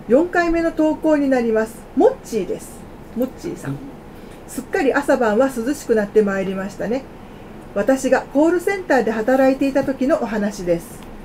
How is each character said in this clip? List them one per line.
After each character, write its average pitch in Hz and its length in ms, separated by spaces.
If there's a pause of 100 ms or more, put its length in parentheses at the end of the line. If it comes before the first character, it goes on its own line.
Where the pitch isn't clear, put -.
四 277 180
回 349 240
目 339 100
の 330 120
投 311 240
稿 311 200
に 285 120
な 262 120
り 233 120
ま 220 140
す。 - 100 (200)
モ 370 120
ッ 523 60 (100)
チ 226 140
ー 180 80
で - 120
す。 - 140 (440)
モ 247 100
ッ - 20 (120)
チ - 80
ー - 80
さ - 120
ん。 139 80 (720)
す - 120
っ - 40
か 392 180
り 269 100
朝 277 240
晩 220 220
は 262 100
涼 240 240
し - 140
く 240 80
な 208 100
っ 202 40
て 214 140
ま 196 180
い 185 60
り 190 80
ま 190 140
し 202 60
た 202 140
ね。 254 160 (680)
私 262 360
が 254 120 (100)
コ 302 160
ー - 20
ル 349 100
セ 392 160
ン 381 80
タ 285 120
ー - 80
で 226 80
働 262 400
い 269 40
て 277 120
い 269 40
た 269 120
時 269 240
の 320 120
お 240 60
話 202 380
で 170 160
す。 - 180 (260)